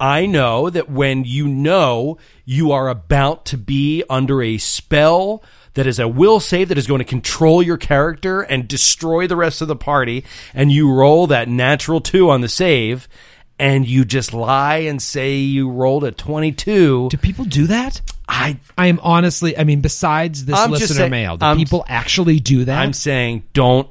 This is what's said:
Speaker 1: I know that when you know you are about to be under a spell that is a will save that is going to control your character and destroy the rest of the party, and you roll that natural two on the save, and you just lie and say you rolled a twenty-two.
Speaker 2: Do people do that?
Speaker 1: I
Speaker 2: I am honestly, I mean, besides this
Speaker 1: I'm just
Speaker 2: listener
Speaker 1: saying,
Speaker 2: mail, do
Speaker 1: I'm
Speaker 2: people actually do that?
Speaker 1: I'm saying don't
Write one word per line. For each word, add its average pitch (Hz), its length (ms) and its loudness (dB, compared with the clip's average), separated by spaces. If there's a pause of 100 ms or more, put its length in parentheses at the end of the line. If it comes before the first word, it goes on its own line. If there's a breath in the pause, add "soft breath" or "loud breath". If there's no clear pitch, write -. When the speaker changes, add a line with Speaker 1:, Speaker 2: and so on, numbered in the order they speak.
Speaker 1:
I 143 240 0
know 139 440 0
that 170 200 -4
when 135 340 -2
you 135 240 -4
know 143 680 0 (260 soft breath)
you 147 300 0
are 135 160 0
about 139 560 0
to 139 120 -8
be 139 520 -2
under 131 320 0
a 113 160 -2
spell 170 840 0 (320 soft breath)
that 131 120 0
is 120 120 -2
a 117 100 -2
will 190 320 4
save 185 280 -2
that 170 80 0
is 127 100 -2
going 139 120 0
to 123 60 -4
control 160 580 2
your 170 140 0
character 165 640 -2
and 131 260 -4
destroy 165 600 0
the 175 100 -2
rest 165 240 -2
of 156 80 -4
the 151 80 -4
party, 131 480 -2 (280 loud breath)
and 143 200 4
you 147 180 4
roll 147 360 6
that 120 200 0
natural 135 540 0
two 185 280 4
on 135 120 2
the 120 80 -4
save, 127 580 0 (520 soft breath)
and 139 280 2
you 127 160 2
just 123 300 -4
lie 135 440 0
and 151 240 -6
say 139 360 -4
you 135 320 -2
rolled 131 340 0
a 123 80 -4
twenty-two. 151 1000 0
Speaker 2:
Do 147 60 -2
people 214 280 -2
do 147 220 0
that? 247 340 -2 (320)
Speaker 1:
I - 260 -4 (180)
Speaker 2:
I 180 100 2
am 175 160 2
honestly, 170 540 0
I 156 80 0
mean, 147 160 2
besides 151 640 -2
this 156 120 -2
Speaker 1:
I'm 226 120 2
just - 140 0
Speaker 2:
listener 170 160 -2
Speaker 1:
saying, - 120 2
Speaker 2:
mail, 104 240 -4
do 85 100 -2
Speaker 1:
I'm 151 120 4
Speaker 2:
people 165 320 0
actually 156 500 2
do 127 240 2
that? 131 160 -2
Speaker 1:
I'm 139 140 -2
saying 123 580 -4
don't 127 400 2